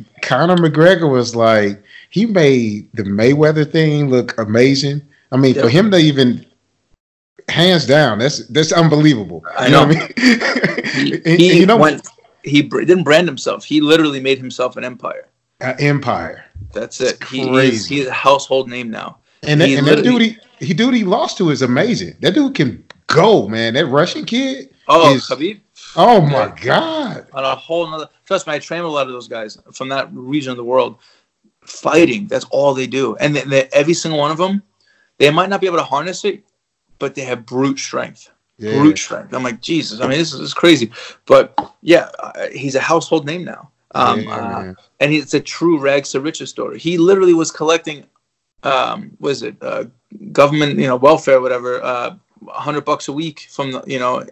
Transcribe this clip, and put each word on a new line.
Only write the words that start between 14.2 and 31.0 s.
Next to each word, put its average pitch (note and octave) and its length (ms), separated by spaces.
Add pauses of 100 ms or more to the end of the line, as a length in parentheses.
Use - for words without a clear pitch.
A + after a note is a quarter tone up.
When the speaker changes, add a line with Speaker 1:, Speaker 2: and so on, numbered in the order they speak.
Speaker 2:
himself B2+ 400
an A2+ 60
empire. A#2+ 440 (340)
Speaker 1:
An B2+ 180
empire. B2 640 (300)
Speaker 2:
That's - 280
Speaker 1:
It's B2 120
Speaker 2:
it. - 160
He C3 180
Speaker 1:
crazy. B2+ 280
Speaker 2:
is, G2 120
he's C#3 200
a B2+ 60
household C3+ 560
name B2 220
now. G2+ 260 (260)
Speaker 1:
And D3+ 180
that, F3 60
Speaker 2:
He C3+ 80
Speaker 1:
and C#3 100
that D3+ 120
Speaker 2:
literally A#3 320
Speaker 1:
dude, - 100 (200)
he, D#3 80
he F3+ 60
dude A#3 220
he A3+ 80
lost A#3+ 340
to E3 140
is B2+ 100
amazing. B2+ 600
That D3+ 120
dude C#4 220
can A#2 280 (220)
go, D3+ 420
man. A2+ 280
That D#3+ 100
Russian D3+ 400
kid C4 480 (140)
Speaker 2:
Oh, D#3 260
Speaker 1:
is A#2+ 140
Speaker 2:
Khabib? E3 320 (360)
Speaker 1:
Oh, G3 260
my C#3 240
Speaker 2:
Yeah. G2+ 180
Speaker 1:
God. C#4+ 680
Speaker 2:
On C3+ 100
a C3+ 120
whole E3 320
nother, D#3 220 (160)
trust F#3 220
me, D3+ 60
I C#3+ 60
train E3+ 220
with E3+ 80
a D#3 40
lot C3+ 140
of B2+ 60
those A#2+ 140
guys A2 300 (160)
from C3 160
that C3+ 220
region C3 400
of B2 60
the A#2+ 60
world. B2 340 (680)